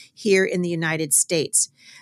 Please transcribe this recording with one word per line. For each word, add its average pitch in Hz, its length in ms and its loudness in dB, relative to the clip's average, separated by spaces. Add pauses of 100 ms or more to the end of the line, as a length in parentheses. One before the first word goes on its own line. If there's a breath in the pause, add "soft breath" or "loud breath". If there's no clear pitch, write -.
(120 loud breath)
here 190 320 2
in 180 160 -4
the 175 80 -2
United 160 460 -2
States. - 560 0 (320 loud breath)